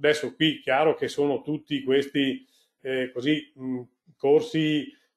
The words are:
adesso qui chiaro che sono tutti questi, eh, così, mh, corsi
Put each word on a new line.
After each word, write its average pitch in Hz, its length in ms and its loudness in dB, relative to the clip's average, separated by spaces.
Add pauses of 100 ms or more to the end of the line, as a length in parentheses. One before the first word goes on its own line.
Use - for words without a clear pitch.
adesso 147 300 0
qui 156 280 0
chiaro 147 340 2
che 139 120 -4
sono 143 360 -2
tutti 151 400 -6
questi, 135 600 0 (380)
eh, 131 300 -4
così, 147 420 -2
mh, 131 280 -8 (360)
corsi 151 760 2 (260)